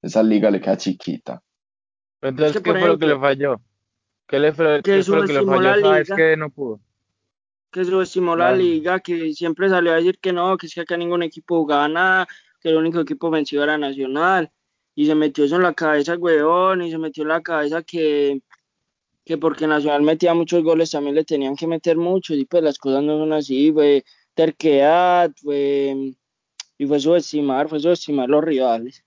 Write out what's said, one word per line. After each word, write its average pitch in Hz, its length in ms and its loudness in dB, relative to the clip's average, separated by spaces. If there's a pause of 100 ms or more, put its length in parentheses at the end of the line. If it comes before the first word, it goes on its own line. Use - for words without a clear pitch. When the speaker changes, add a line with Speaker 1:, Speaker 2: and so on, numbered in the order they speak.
Speaker 1:
esa 110 200 0
liga 107 300 4
le 92 80 0
queda 95 160 0
chiquita. - 640 -8 (760)
Speaker 2:
Pero 135 100 -4
entonces, 151 260 0
Speaker 3:
Es 196 60 -4
que, - 20 -18
Speaker 2:
¿qué 170 60 0
Speaker 3:
por 185 100 2
Speaker 2:
fue 175 100 4
lo 156 80 2
que 156 80 0
le 151 60 4
Speaker 3:
ejemplo, 139 160 0
Speaker 2:
falló? 135 320 0 (680)
¿Qué 139 100 0
le 151 140 4
fue, 151 320 2
Speaker 3:
que 196 140 4
Speaker 2:
qué 190 40 2
fue 185 140 0
lo 156 100 2
que 147 60 -2
le 143 80 0
Speaker 3:
subestimó - 160 2
Speaker 2:
falló? 185 60 4 (140)
Speaker 3:
la - 40 4
Speaker 2:
¿Sabes 156 280 2
Speaker 3:
liga. - 80 -4
Speaker 2:
qué? 160 200 4
No 156 140 -6
pudo. 117 300 -10 (920)
Speaker 3:
Que 185 120 -4
subestimó 180 520 0
la 170 120 0
Speaker 2:
Claro. 190 140 2
Speaker 3:
liga, 175 380 0
que 165 320 -6
siempre 170 360 -2
salió 175 240 2
a 165 40 2
decir 180 240 0
que 185 120 -2
no, 180 240 0
que 180 100 -14
es - 80 -18
que 170 80 -10
acá 170 140 -6
ningún 175 260 -2
equipo 165 360 -4
jugaba 147 300 0
nada, 185 400 0 (320)
que 165 80 -4
el 160 80 4
único 165 240 0
equipo 151 300 -4
vencido 147 340 -2
era 151 140 0
Nacional, 147 760 -2 (420)
y 147 120 0
se 151 80 2
metió 151 300 0
eso 147 120 0
en 185 60 2
la 175 100 2
cabeza, 156 440 0
weón, 175 680 2
y 170 80 -6
se 160 80 -6
metió 156 240 -8
en 151 80 -4
la 165 100 0
cabeza 160 420 -4
que, 147 600 -2 (840)
que 160 140 -6
porque 156 280 -2
Nacional 147 360 0
metía 165 320 2
muchos 170 280 0
goles 160 280 0
también 143 260 -4
le 156 80 0
tenían 139 320 -4
que 165 100 -8
meter 165 300 -2
muchos, 170 400 -2
y 135 80 -2
pues 175 180 0
las 147 160 -2
cosas 139 240 -2
no 151 160 -2
son 156 140 -2
así, 143 400 0
fue 143 320 4 (300)
terquedad, 160 1000 2 (100)
fue, 139 680 -2 (640)
y 143 100 -4
fue 147 140 0
subestimar, 147 680 0
fue 151 100 -4
subestimar 147 480 -2
los 151 160 2
rivales 127 640 -2